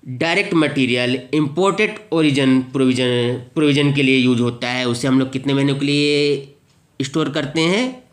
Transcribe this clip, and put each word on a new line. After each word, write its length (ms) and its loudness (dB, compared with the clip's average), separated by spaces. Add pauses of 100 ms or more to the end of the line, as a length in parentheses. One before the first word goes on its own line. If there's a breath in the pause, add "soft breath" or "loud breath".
डायरेक्ट 460 -2
मटेरियल 680 0 (120)
इंपोर्टेड 640 0 (140)
ओरिजिन 500 2
प्रोविजन, 720 0 (200)
प्रोविजन 400 2
के 80 0
लिए 160 4
यूज़ 220 2
होता 300 -2
है, 180 -2
उसे 200 -2
हम 100 4
लोग 140 0
कितने 220 -2
महीनों 200 0
के 120 -4
लिए 680 0 (480)
स्टोर 280 -2
करते 300 -4
हैं? 520 -2